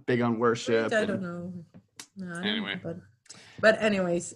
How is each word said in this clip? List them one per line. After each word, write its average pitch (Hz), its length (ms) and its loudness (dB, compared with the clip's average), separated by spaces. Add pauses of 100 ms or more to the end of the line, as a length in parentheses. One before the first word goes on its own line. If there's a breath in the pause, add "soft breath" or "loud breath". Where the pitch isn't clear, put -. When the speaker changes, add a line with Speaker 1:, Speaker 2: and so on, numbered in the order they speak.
Speaker 1:
big 123 160 2
on 117 180 2
worship 113 540 2
Speaker 2:
I 220 60 4
Speaker 1:
and 214 100 0
Speaker 2:
don't 190 140 -2
know. 175 300 -10 (640)
No, 180 120 -10
I 180 40 -8
don't 175 120 -6
Speaker 1:
Anyway. 202 280 -4
Speaker 2:
know, 180 80 -8
but, 170 140 -8 (600 loud breath)
but 214 240 6
anyways, 180 540 0